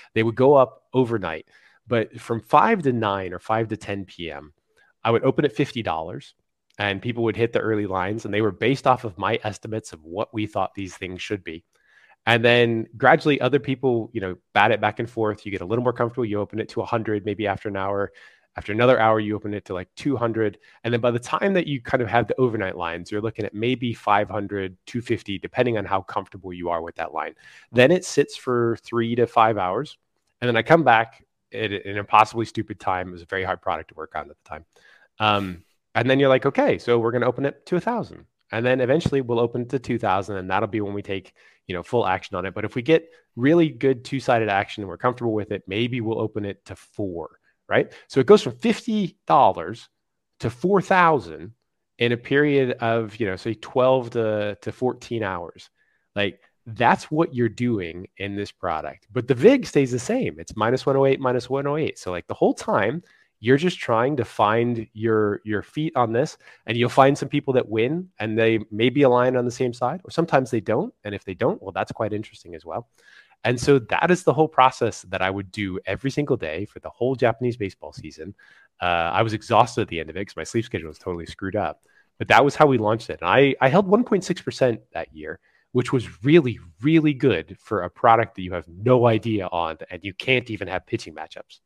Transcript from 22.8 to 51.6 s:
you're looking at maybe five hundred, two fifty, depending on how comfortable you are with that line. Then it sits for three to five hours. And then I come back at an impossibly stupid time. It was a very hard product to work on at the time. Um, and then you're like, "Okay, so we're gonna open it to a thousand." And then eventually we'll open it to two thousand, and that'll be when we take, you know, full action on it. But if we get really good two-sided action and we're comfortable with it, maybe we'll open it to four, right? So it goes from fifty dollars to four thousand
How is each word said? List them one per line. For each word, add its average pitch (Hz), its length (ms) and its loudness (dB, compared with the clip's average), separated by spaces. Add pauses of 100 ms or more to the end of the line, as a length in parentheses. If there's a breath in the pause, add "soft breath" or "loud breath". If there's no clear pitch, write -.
you're 104 120 -4
looking 110 220 -6
at 101 100 -10
maybe 117 400 -4
five 104 340 2
hundred, 98 560 -6
two - 160 -8
fifty, 104 380 -4
depending 117 400 -2
on 98 60 -4
how 98 180 -2
comfortable 95 500 -10
you 87 180 -6
are 82 120 -2
with 82 140 -12
that 80 180 -8
line. 78 200 -8 (360 loud breath)
Then 127 220 6
it 180 120 2
sits - 320 -2
for 120 460 -2
three 117 320 -4
to 117 140 2
five 113 300 4
hours. 98 380 -4 (440)
And 123 80 -2
then 117 80 2
I 113 60 4
come 160 200 6
back 117 420 4 (280)
at 110 200 -4
an 98 240 -8
impossibly 110 480 4
stupid - 360 -8
time. 92 280 -4
It 90 40 -14
was 87 100 -16
a 85 40 -20
very 95 180 -6
hard 90 180 -4
product 82 260 -6
to - 60 -20
work 78 200 -14
on 73 140 -10
at 73 160 -20
the - 40 -20
time. 78 160 -16 (560 soft breath)
Um, 98 440 0 (320)
and 117 120 2
then 131 120 4
you're 139 80 4
like, 131 180 4
"Okay, 151 320 0
so 120 200 0
we're 117 120 0
gonna 120 160 0
open 127 180 -2
it - 220 -8
to 180 100 -2
a 170 40 0
thousand." 220 440 -6 (280)
And 113 120 -2
then 127 160 2
eventually 139 400 0
we'll 120 200 -2
open 120 220 -2
it 117 80 -12
to 135 100 -4
two 123 180 -4
thousand, 98 380 -2
and 92 120 -8
that'll 101 200 0
be 107 120 -4
when 101 140 -6
we 101 80 -8
take, 98 320 -10 (320 soft breath)
you 95 80 -8
know, 87 80 -6
full 113 240 -2
action 95 300 -4
on 90 100 -4
it. 92 80 -10
But 107 100 -6
if 107 120 -8
we 123 60 -4
get 160 280 2 (240 soft breath)
really 156 340 4
good 131 360 -2
two-sided 120 440 0
action 101 360 -2
and 95 40 -10
we're 87 80 -12
comfortable 120 360 -2
with 104 180 -4
it, 98 160 -6
maybe 120 340 -4
we'll 110 200 -4
open 107 240 -6
it 101 220 -10
to 95 100 -16
four, 87 640 -10 (280)
right? 110 240 2 (140 loud breath)
So - 140 0
it 120 60 2
goes 208 160 8
from 123 100 -6
fifty 214 640 -2 (100)
dollars 104 640 2 (500)
to 120 120 -4
four 185 300 2
thousand 117 720 2 (460)